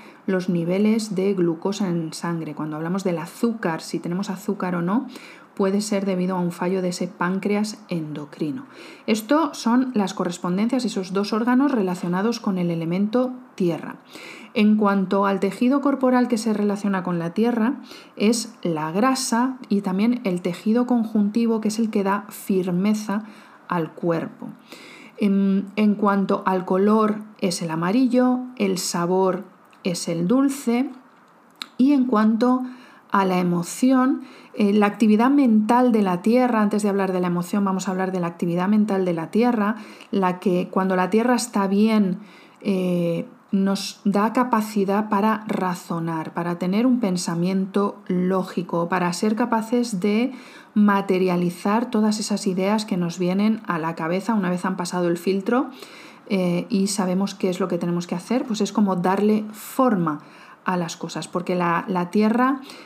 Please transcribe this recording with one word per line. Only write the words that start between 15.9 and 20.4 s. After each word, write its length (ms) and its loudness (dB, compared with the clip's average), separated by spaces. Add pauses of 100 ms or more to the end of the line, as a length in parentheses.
que 100 0
se 140 0
relaciona 500 0
con 160 -2
la 120 -4
tierra, 500 0 (360)
es 460 0
la 300 -2
grasa 640 0 (140)
y 100 2
también 440 0
el 180 -2